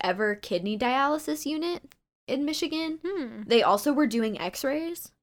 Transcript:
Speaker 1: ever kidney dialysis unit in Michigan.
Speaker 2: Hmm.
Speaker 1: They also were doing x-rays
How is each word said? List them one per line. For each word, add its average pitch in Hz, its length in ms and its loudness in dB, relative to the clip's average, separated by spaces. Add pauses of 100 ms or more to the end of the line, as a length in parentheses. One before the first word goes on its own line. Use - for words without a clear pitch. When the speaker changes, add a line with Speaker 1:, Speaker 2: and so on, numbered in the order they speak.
Speaker 1:
ever 202 320 0
kidney 202 440 -2
dialysis 285 680 0
unit 311 480 -4 (320)
in 285 180 -2
Michigan. 311 640 -2
Speaker 2:
Hmm. 262 400 -6
Speaker 1:
They 226 160 6
also 202 300 4
were 285 140 4
doing 220 340 0
x-rays 302 720 -4 (100)